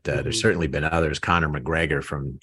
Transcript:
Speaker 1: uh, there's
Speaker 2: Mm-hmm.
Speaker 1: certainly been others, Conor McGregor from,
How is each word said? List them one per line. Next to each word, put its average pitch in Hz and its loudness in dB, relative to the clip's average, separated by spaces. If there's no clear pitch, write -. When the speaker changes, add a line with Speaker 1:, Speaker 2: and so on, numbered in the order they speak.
Speaker 1:
uh, 71 0
there's 64 -2
Speaker 2:
Mm-hmm. - -2
Speaker 1:
certainly 85 2
been 73 -2
others, 80 0
Conor 85 2
McGregor 76 0
from, 67 -6